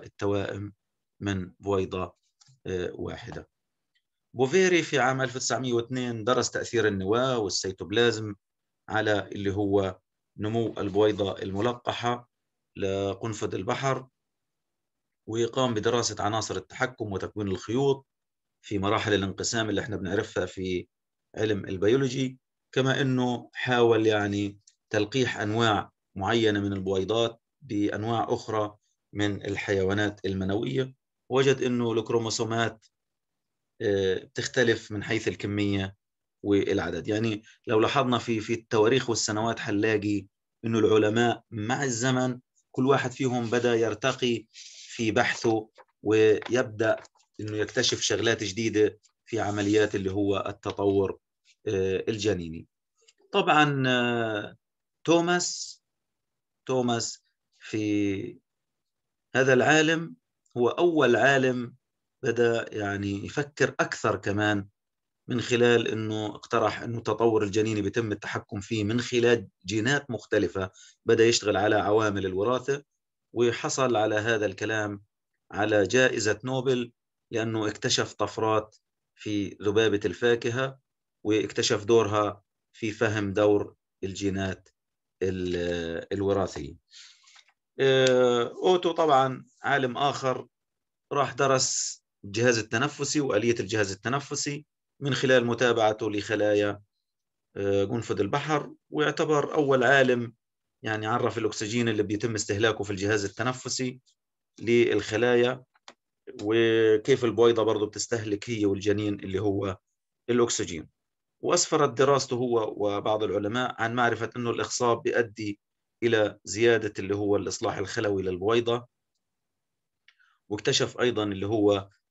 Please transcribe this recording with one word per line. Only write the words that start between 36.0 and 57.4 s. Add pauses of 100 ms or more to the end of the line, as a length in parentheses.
والعدد.
يعني (240)
لو
لاحظنا
في،
في
التواريخ
والسنوات
حنلاقي (380)
انه
العلماء
مع
الزمن (300)
كل
واحد
فيهم
بدأ
يرتقي (400)
في
بحثه، (320)
ويبدأ (440)
انه
يكتشف
شغلات
جديدة (240)
في
عمليات
اللي
هو
التطور، (500)
آه،
الجنيني. (640)
طبعًا،
آه، (480)
توماس، (840)
توماس (360)